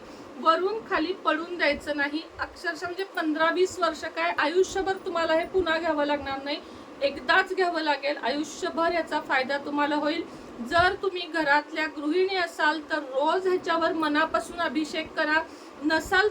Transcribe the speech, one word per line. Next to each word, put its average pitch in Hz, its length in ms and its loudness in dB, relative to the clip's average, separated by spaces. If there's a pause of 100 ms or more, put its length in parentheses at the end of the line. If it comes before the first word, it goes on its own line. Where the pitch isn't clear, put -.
(400)
वरून 339 340 4 (160)
खाली 339 220 0
पडून 339 460 -2
द्यायचं 294 380 0
नाही. 294 260 -2 (160)
अक्षरशः 339 480 -6
म्हणजे 359 180 -4
पंधरा 320 460 0
वीस 359 280 2
वर्ष 320 260 -2
काय, 330 340 -2
आयुष्यभर 370 540 2
तुम्हाला 339 400 -2
हे 339 140 4
पुन्हा 330 320 2
घ्यावं 311 260 0
लागणार 277 380 -2
नाही, 285 140 -4 (460)
एकदाच 370 540 2
घ्यावं 349 240 2
लागेल. 294 360 0
आयुष्यभर 311 760 -2
याचा 320 280 0
फायदा 277 380 0
तुम्हाला 294 380 0
होईल. 302 260 0 (460)
जर 349 340 6
तुम्ही 359 200 -2
घरातल्या 311 640 2
गृहिणी 320 500 0
असाल 330 440 0 (100)
तर 320 80 0
रोज 294 480 0
ह्याच्यावर 339 460 2
मनापासून 320 640 0
अभिषेक 311 560 -2
करा. 311 300 2 (420)
नसाल 320 460 2